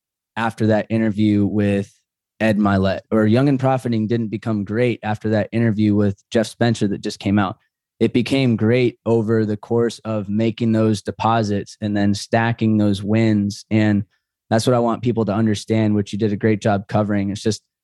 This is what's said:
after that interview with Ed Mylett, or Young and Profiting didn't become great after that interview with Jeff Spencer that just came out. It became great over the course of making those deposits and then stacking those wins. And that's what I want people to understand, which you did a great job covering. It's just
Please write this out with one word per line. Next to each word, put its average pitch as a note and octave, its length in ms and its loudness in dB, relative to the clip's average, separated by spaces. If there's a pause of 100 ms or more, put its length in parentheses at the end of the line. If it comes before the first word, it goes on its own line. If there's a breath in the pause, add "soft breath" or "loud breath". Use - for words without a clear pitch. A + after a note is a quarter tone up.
(360)
after A2 320 -2
that G#2+ 220 2
interview G#2+ 560 2
with G2+ 480 -2 (460)
Ed A2 180 2
Mylett, G2 440 2 (100)
or A2 160 2
Young B2 200 4
and C3+ 120 2
Profiting B2 480 -2
didn't A#2 220 -2
become G#2 340 -4
great A2+ 400 -2
after G#2+ 260 -4
that G#2 220 0
interview G#2+ 420 2
with G2+ 380 0
Jeff A2+ 160 2
Spencer A2+ 400 0
that G2 140 -4
just - 180 -8
came G#2 180 0
out. G2 200 -2 (420)
It A2+ 140 0
became B2 440 2
great A#2 480 2
over A2 400 0
the G#2 120 -4
course A#2 420 -2
of G#2+ 280 -6
making A2+ 440 0
those A2 300 2
deposits G#2+ 800 -2
and G#2 160 -4
then G2+ 180 2
stacking A2+ 640 0
those G2+ 260 0
wins. G#2 640 0
And G#2 340 2 (460)
that's A2+ 180 0
what B2+ 80 4
I A#2+ 40 2
want A#2 220 -2
people A2+ 240 0
to G2 80 -2
understand, A2 640 0
which G2+ 160 -2
you G2 80 -6
did G#2 140 0
a G2+ 40 -4
great G#2+ 240 0
job G2+ 260 0
covering. G2+ 420 -2
It's G2+ 120 -8
just G#2+ 200 -2 (220)